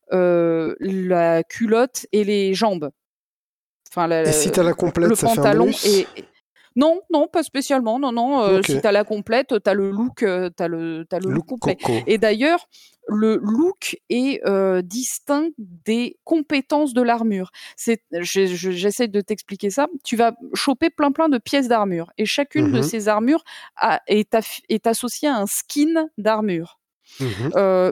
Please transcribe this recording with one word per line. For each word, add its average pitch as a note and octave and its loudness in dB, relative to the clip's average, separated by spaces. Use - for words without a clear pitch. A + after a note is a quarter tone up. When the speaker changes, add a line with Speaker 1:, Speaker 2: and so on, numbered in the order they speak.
Speaker 1:
euh, E3+ 2
la F3+ 0
culotte A3+ -2
et G#3 2
les G3 0
jambes. F3+ -2
Enfin, E3+ 0
la, E3 2
Speaker 2:
Et D#3 2
si D3+ 2
t'as F3+ 2
la E3+ 2
complète, E3+ 0
Speaker 1:
le A3+ 4
Speaker 2:
ça - 0
fait A3+ 4
un - 2
Speaker 1:
pantalon A3+ 4
Speaker 2:
bonus ? - 0
Speaker 1:
et, G3 2
et... - -16
Non, E4 4
non, D#4 4
pas D#4+ -2
spécialement. C4 -2
Non, C4+ -2
non. B3 0
Euh, F#3+ 4
Speaker 2:
Ok. - 0
Speaker 1:
si C#3 0
t'as G#3 0
la G3+ 2
complète, A3+ -2
t'as G3 0
le G3 0
look, A#3 -4
euh, F#3 0
t'as E3+ -4
le, E3 -8
t'as F3 -4
le F#3+ -6
look F#3+ -2
Speaker 2:
Look B3 -8
Speaker 1:
complet. - -2
Speaker 2:
coco. A#2 -2
Speaker 1:
Et G#3+ 2
d'ailleurs, A3+ 0
le G#3+ 2
look C#4 0
est, B3+ 0
euh, F#3+ 2
distinct B3+ -4
des G#3+ -6
compétences D4 0
de B3 2
l'armure. A3+ 0
C'est, A3+ -2
je, F3+ 0
je, F3+ -2
j'essaie G3+ -2
de G3+ -2
t'expliquer G3+ -6
ça. C4+ -2
Tu - -6
vas A3+ 2
choper C#4+ 0
plein, C#4+ 0
plein D#4+ 2
de C#4 2
pièces C4+ 0
d'armure, G3+ 0
et G#3+ 0
chacune C#4+ 0
de B3 2
Speaker 2:
Mhm. - 2
Speaker 1:
ces G#3+ -2
armures A#3 2
a, G3 0
est G#3 0
aff-, - -2
est A3 0
associée A#3 -4
à C#4 0
un G#3 -2
skin D#4 -2
d'armure. G#3 -2
Speaker 2:
Mhm. C3+ -2
Speaker 1:
Euh, F#3 4